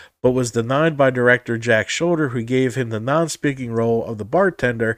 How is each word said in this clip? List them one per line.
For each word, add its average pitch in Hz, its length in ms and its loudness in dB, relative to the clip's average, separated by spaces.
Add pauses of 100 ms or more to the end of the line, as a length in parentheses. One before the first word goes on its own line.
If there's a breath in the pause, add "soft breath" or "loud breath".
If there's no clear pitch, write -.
(220 loud breath)
but 127 100 4
was 127 180 0
denied 135 460 0
by 135 140 4
director 120 480 2
Jack 110 300 2
Sholder, 160 420 0
who 123 120 -4
gave 127 320 0
him 123 160 -4
the 110 100 -4
non-speaking 135 720 -2
role 117 320 0
of 113 140 -8
the 104 60 -6
bartender 120 720 0